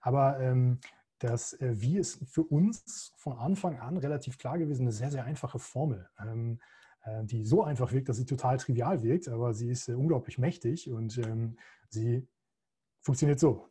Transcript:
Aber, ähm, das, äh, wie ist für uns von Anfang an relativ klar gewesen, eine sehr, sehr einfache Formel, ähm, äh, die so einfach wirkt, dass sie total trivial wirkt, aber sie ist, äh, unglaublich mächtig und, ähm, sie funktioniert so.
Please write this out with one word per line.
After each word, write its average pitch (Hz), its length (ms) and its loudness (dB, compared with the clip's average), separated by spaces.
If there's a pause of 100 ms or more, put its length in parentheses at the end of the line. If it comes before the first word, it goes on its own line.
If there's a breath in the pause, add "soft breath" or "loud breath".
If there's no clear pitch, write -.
Aber, 135 380 4
ähm, 127 420 4 (360 loud breath)
das, 120 360 -4
äh, 117 280 -4
wie 147 160 2
ist - 320 -4
für 160 140 0
uns - 760 0
von 127 220 -8
Anfang 160 400 -2
an 131 180 -6
relativ 139 400 -4
klar 160 220 -4
gewesen, 143 240 0
eine 120 80 2
sehr, 113 180 -2
sehr 135 160 -4
einfache 143 320 -6
Formel, 123 500 -4 (160)
ähm, 117 360 -4 (420 loud breath)
äh, 110 220 -6
die 110 200 -2
so 156 200 4
einfach 127 300 0
wirkt, 131 160 0
dass 117 80 0
sie 127 80 -2
total 127 320 2
trivial 123 440 0
wirkt, 143 280 0
aber 117 260 0
sie 120 160 -2
ist, 127 160 -4
äh, 120 80 -2
unglaublich 143 420 0
mächtig 131 540 -2
und, 113 260 -4
ähm, 113 400 -4 (320 loud breath)
sie 120 380 0 (760)
funktioniert 143 380 4
so. 139 320 4